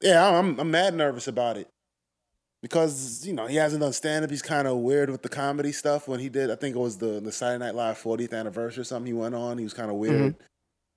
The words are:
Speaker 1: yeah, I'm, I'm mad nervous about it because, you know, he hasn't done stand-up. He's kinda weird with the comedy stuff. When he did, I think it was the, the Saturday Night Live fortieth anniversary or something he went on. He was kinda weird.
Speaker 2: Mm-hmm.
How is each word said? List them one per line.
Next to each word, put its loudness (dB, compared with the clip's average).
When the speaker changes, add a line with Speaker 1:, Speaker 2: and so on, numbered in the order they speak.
Speaker 1:
yeah, 8
I'm, 2
I'm -2
mad 4
nervous 0
about 0
it -10
because, -2
you -6
know, -4
he -2
hasn't 2
done 2
stand-up. -2
He's -4
kinda 0
weird 2
with -6
the -6
comedy -2
stuff. 0
When -4
he -6
did, 0
I -2
think -6
it 0
was -2
the, -2
the -8
Saturday -2
Night -4
Live -2
fortieth -4
anniversary -6
or -10
something -8
he -4
went -4
on. -4
He -4
was -8
kinda -4
weird. 2
Speaker 2:
Mm-hmm. -20